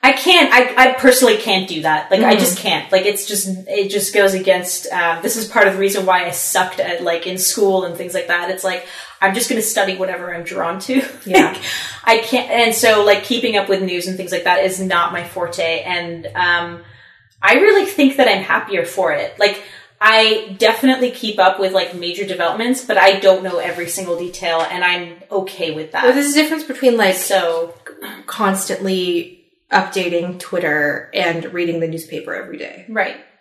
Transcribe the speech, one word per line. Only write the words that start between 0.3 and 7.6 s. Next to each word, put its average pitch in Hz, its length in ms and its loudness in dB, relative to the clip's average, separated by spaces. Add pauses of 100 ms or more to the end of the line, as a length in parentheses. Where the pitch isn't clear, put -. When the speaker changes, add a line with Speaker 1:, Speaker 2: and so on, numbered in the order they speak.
Speaker 1:
I, 254 360 6
I 254 40 0
personally 247 440 6
can't 190 300 0
do 156 160 -6
that. 156 280 2
Like, 196 100 8
I 247 100 6
Speaker 2:
Mm-hmm. 208 80 4
Speaker 1:
just 185 180 0
can't. - 340 -4
Like, 190 140 4
it's 202 200 -2
just, 190 220 -4 (200)
it 196 220 -2
just 196 240 -2
goes 196 200 4
against, 185 580 0
um, 170 300 -2
this - 160 -4
is 214 100 -6
part 196 200 4
of 190 60 2
the 190 60 -6
reason 196 260 0
why 185 200 2
I 175 60 -4
sucked - 480 -2
at, 175 240 -2
like, 170 240 -4
in 185 100 -6
school 190 480 0